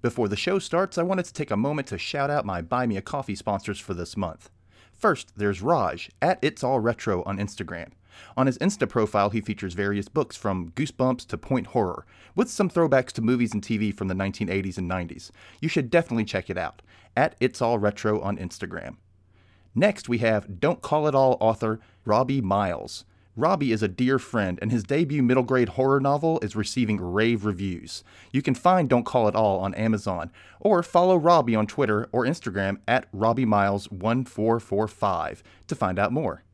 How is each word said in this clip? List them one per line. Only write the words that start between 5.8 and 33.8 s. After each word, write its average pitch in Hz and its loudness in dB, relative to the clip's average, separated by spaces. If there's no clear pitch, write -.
at 170 2
It's 147 -2
All 127 0
Retro 107 -2
on 98 -6
Instagram. 87 -8
On 131 2
his 127 0
Insta 190 0
profile, 104 2
he 107 -2
features 95 -6
various 101 -2
books - -2
from 92 -6
Goosebumps 131 -2
to - -8
Point 127 -2
Horror, 95 -2
with 247 0
some 196 0
throwbacks 143 2
to - -6
movies 120 2
and 104 -2
T 110 -2
V 104 0
from 95 -4
the 95 -2
nineteen 98 -4
eighties 95 -4
and 90 -4
nineties. 90 -6
You 160 -2
should 135 0
definitely 117 2
check - -4
it 90 -4
out, - -6
at 139 2
It's 127 0
All 117 2
Retro 104 0
on 98 -4
Instagram. - -10
Next, 175 0
we 120 0
have 104 0
Don't - 0
Call 151 0
It 143 0
All 135 4
author 110 0
Robbie 127 2
Miles. 98 -2
Robbie 143 2
is 110 0
a - 0
dear 127 0
friend, 98 -2
and 110 -2
his 117 -2
debut 143 0
middle 127 4
grade 123 2
horror 135 2
novel 147 0
is 104 -4
receiving 107 0
rave 101 0
reviews. 92 -4
You 135 0
can 131 0
find 180 4
Don't 123 4
Call 117 2
It 104 2
All 104 2
on 95 -2
Amazon, 98 -2
or 196 4
follow 180 4
Robbie 151 6
on 107 2
Twitter 110 0
or 120 0
Instagram 98 -2
at 123 2
Robbie 113 2
Miles 101 2